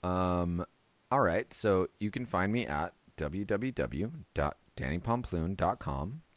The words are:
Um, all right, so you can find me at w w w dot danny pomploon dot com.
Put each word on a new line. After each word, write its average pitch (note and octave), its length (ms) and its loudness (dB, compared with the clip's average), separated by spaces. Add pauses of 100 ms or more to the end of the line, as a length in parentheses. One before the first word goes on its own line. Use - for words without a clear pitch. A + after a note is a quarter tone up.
Um, F2+ 600 2 (460)
all C3+ 100 4
right, G2+ 320 2
so F#2+ 360 4 (120)
you G#2 100 0
can B2 140 -4
find F#2+ 260 2
me A#2 160 2
at D2 280 -2 (240)
w E2 260 -4
w A2 280 0
w C#2 380 -2 (220)
dot D2 240 -2 (200)
danny D2+ 220 -2
pomploon F#2+ 600 -2
dot F#2 200 2
com. E2 440 -6 (140)